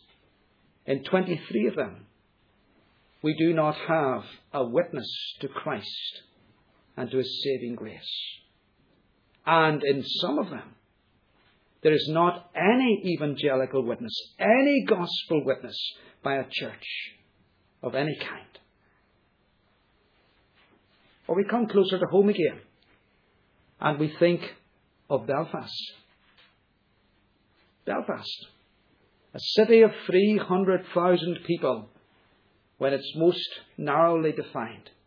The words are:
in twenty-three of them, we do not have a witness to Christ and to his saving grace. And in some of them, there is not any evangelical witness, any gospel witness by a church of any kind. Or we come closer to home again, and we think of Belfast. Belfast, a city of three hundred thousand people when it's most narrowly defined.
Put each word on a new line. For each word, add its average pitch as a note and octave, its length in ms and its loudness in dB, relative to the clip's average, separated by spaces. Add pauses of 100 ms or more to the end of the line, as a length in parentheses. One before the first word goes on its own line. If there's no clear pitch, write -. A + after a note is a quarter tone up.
(880)
in C3+ 180 -4
twenty-three F#3 640 -2
of G#3+ 100 -2
them, G#2 300 -6 (1160)
we D#3 160 0
do E3 140 4
not D3+ 240 0 (100)
have C#3 360 0 (300)
a C#3 120 -2
witness C3 440 -2 (320)
to C#3 80 -8
Christ - 720 -10 (760)
and B2 140 -8
to C3 80 -2
his - 260 -4
saving B2 300 -4
grace. A2 260 -12 (1500)
And D#3 380 4
in C#3 200 2
some A#3+ 340 -4
of A#3 120 -4
them, - 240 -14 (1080)
there D#3 100 6
is C#3+ 180 2
not - 460 0
any A3+ 480 4
evangelical C#3 800 0
witness, A#2+ 280 -6 (260)
any B3+ 480 4
gospel E3+ 580 0
witness - 340 -4 (440)
by C#3 140 -2
a C3 140 -4
church - 640 -10 (720)
of B2 120 -6
any C#3+ 240 -2
kind. - 280 -12 (2750)
Or F3 80 -2
we G3 120 2
come A3+ 180 0
closer F#3+ 320 2
to F3+ 120 0
home G3+ 180 6
again, F#3+ 320 0 (1200)
and D3 180 0
we D3+ 200 -2
think E3+ 240 4 (640)
of B2 180 -2
Belfast. D3 640 -6 (1900)
Belfast, - 600 -6 (840)
a - 80 -14
city A3+ 420 6
of G#3+ 100 8 (140)
three G3+ 300 4
hundred F#3 560 2
thousand F3 540 2
people B2 420 -2 (880)
when C3+ 140 0
it's C#3 240 -4
most F3 320 2 (300)
narrowly D#3+ 540 2
defined. A#2 580 -8 (160)